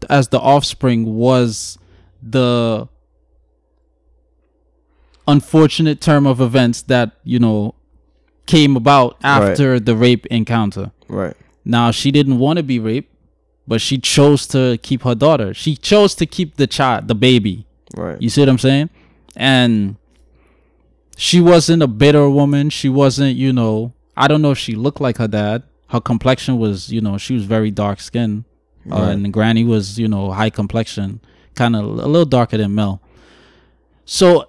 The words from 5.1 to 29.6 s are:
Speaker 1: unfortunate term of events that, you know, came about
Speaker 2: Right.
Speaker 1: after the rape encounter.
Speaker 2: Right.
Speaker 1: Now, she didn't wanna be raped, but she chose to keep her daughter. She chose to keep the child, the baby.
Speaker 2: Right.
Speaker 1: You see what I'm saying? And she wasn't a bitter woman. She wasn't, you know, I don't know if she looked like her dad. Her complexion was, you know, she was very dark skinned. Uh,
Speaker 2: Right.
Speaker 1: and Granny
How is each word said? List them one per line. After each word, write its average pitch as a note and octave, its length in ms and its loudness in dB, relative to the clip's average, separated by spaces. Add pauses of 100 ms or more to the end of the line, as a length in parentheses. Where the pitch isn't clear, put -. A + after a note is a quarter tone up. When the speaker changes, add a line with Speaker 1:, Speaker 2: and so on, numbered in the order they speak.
Speaker 1:
unfortunate D3+ 760 2
term C#3+ 260 2
of C3 140 2
events A#2+ 420 0
that, A#2+ 300 0 (120)
you A#2+ 140 -2
know, A2 360 0 (720)
came C#3+ 300 4
about B2+ 460 2
Speaker 2:
Right. C3 280 2
Speaker 1:
after C3 300 2
the A2 160 0
rape B2 300 2
encounter. G#2+ 680 -4 (160)
Speaker 2:
Right. G2 260 -6 (300)
Speaker 1:
Now, A#2+ 260 0
she C#3 220 -2
didn't C#3 260 2
wanna D3+ 240 0
be C3 160 -4
raped, A2 340 -6 (540)
but A2+ 140 -2
she C3+ 180 -2
chose C#3+ 500 2
to B2+ 340 0
keep B2+ 200 -4
her B2 140 -2
daughter. B2 360 0
She - 220 -4
chose G3+ 420 2
to D#3+ 100 -4
keep - 300 -8
the C#3 120 0
child, A#2+ 400 -2
the A2+ 80 -2
baby. A2 500 0 (300)
Speaker 2:
Right. F2 260 -10
Speaker 1:
You A#2 60 0
see C#3+ 140 0
what C3+ 60 4
I'm B2+ 100 4
saying? C#3 320 0 (440)
And A#2+ 640 0 (1200)
she - 240 2
wasn't E3+ 420 4
a C3+ 60 2
bitter C#3+ 420 4
woman. C#3+ 400 2
She - 180 -4
wasn't, C3+ 480 0
you C3 160 0
know, A#2 400 -2 (240)
I C3+ 120 2
don't D3+ 140 2
know C#3+ 100 2
if B2+ 60 -4
she A2 180 -8
looked C3+ 240 -6
like B2+ 180 -4
her A#2 100 -2
dad. G#2 360 -4 (240)
Her A#2 120 -4
complexion B2+ 580 -2
was, G#2 340 -4
you A2+ 80 -4
know, G2+ 180 -4
she - 160 -8
was A2 100 -4
very A2 280 -2
dark G2+ 280 -4
skinned. A2+ 440 -6 (460)
Uh, - 100 -8
Speaker 2:
Right. G#2+ 120 0
Speaker 1:
and G2+ 200 -4
Granny A2+ 320 0